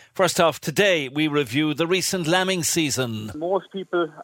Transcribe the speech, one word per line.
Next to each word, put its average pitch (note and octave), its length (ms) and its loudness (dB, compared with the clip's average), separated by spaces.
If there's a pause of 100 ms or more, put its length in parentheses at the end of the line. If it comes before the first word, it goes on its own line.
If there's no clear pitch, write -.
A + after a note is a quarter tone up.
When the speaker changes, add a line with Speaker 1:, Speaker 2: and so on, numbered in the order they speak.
(120)
Speaker 1:
First F3+ 280 2
off, D#3+ 200 2
today E3 480 2
we D3+ 200 -2
review D3 460 0
the D#3+ 120 0
recent F3+ 400 0
lambing F#3 380 2
season. A#2+ 720 -2
Speaker 2:
Most F3 360 -2
people F3 400 -4 (120)